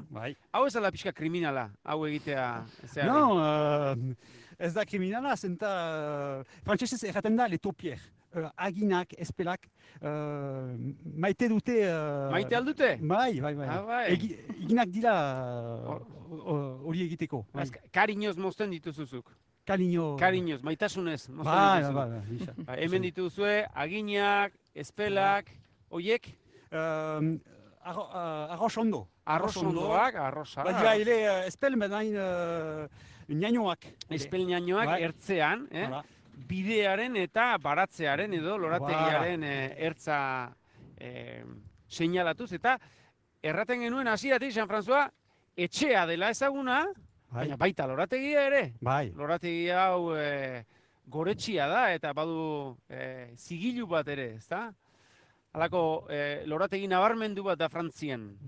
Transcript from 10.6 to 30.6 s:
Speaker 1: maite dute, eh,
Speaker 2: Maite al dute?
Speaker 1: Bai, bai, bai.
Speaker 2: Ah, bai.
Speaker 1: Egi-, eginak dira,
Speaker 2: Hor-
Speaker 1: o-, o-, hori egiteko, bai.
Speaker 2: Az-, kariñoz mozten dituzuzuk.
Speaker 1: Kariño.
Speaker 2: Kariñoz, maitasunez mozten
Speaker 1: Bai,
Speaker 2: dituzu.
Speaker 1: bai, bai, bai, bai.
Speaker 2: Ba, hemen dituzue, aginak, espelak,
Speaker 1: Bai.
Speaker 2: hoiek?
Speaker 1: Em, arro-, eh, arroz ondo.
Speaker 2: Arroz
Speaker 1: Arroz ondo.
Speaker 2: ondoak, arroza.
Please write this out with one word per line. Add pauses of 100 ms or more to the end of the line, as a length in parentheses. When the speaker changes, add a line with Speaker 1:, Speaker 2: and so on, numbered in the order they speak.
Speaker 1:
maite
dute,
eh,
Speaker 2:
Maite
al
dute?
Speaker 1:
Bai,
bai,
bai.
Speaker 2:
Ah,
bai.
Speaker 1:
Egi-, (260)
eginak
dira, (720)
Speaker 2:
Hor- (240)
Speaker 1:
o-,
o-,
hori
egiteko,
bai.
Speaker 2:
Az-, (160)
kariñoz
mozten
dituzuzuk. (380)
Speaker 1:
Kariño.
Speaker 2:
Kariñoz,
maitasunez
mozten
Speaker 1:
Bai,
Speaker 2:
dituzu.
Speaker 1:
bai,
bai,
bai,
bai.
Speaker 2:
Ba,
hemen
dituzue, (180)
aginak, (220)
espelak,
Speaker 1:
Bai. (320)
Speaker 2:
hoiek? (400)
Speaker 1:
Em, (500)
arro-,
eh,
arroz
ondo. (220)
Speaker 2:
Arroz
Speaker 1:
Arroz
ondo.
Speaker 2:
ondoak,
arroza.